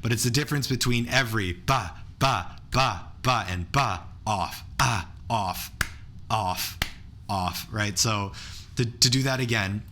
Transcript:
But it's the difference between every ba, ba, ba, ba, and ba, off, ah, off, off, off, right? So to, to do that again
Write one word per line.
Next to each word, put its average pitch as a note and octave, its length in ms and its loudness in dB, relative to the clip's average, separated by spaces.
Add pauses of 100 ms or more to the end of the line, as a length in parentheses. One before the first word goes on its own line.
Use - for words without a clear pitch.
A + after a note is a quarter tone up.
But A#2 100 0
it's A#2 120 2
the B2 80 4
difference C#3+ 360 2
between A#2+ 420 2
every A2 440 2
ba, A#2 380 0 (280)
ba, B2+ 360 2 (160)
ba, A#2 340 4 (160)
ba, A#2+ 260 4
and F2+ 240 -4
ba, A2 300 2 (240)
off, F#2+ 380 0 (160)
ah, A#2+ 280 2 (220)
off, G2+ 420 -2 (580)
off, G2 480 0 (520)
off, F2+ 420 -2
right? G#2 260 -2
So G#2 340 2 (460)
to, B2 80 2
to A2+ 240 2
do C3 140 4
that C3 160 2
again G#2+ 520 2